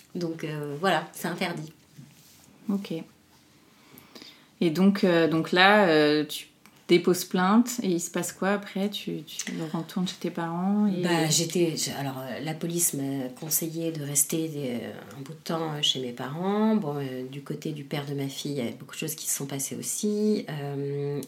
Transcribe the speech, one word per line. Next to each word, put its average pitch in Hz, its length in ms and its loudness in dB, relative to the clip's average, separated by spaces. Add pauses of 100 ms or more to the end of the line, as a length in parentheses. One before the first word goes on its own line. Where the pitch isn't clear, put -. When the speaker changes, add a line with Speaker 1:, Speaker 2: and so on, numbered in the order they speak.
(140)
Speaker 1:
Donc, 165 280 -4
euh, 151 380 -6
voilà, 165 320 2
c'est - 160 -8
interdit. 170 420 -4 (1000)
Speaker 2:
Ok. 196 220 -2 (1700)
Et 175 100 4
donc, 190 340 4
euh, 165 240 6
donc 160 240 2
là, 196 360 8
euh, 151 360 6
tu - 240 -10 (400)
déposes 175 360 4
plainte 202 580 4
et 196 60 0
il 175 120 2
se - 100 -8
passe 175 220 -4
quoi 190 200 0
après ? 196 380 -2
Tu, 170 340 -8
tu - 280 -8 (200)
retournes 180 340 -2
chez - 140 -6
tes 170 100 -4
parents 180 560 0
et 180 160 0
Speaker 1:
Bah, 165 260 2
j'étais, 165 480 2
je, - 220 -4
alors, 135 220 -4
euh, 123 200 -8
la 156 140 -4
police 170 400 0
m'a 139 340 -4 (120)
conseillé 160 500 -2
de 160 140 -6
rester 160 440 0
des, 139 340 -4
euh, 107 100 -10 (260)
un 139 40 -12
bout 156 100 -12
de 151 120 -14
temps, 160 300 -4
euh, 147 80 -4
chez 139 180 2
mes 123 120 -6
parents. 185 640 2
Bon, 147 220 0
euh, 127 280 -4
du 139 160 -10
côté 156 300 -6
du 147 120 -8
père 143 220 -4
de 143 80 -4
ma 139 140 -2
fille, 143 240 -6
il 135 60 -2
y - 20 -2
avait 113 180 -4
beaucoup - 160 -16
de - 60 -10
choses 156 140 -4
qui - 140 -8
se - 80 0
sont 139 100 -4
passées 139 300 -6
aussi. 208 720 0
Euh, 143 800 -4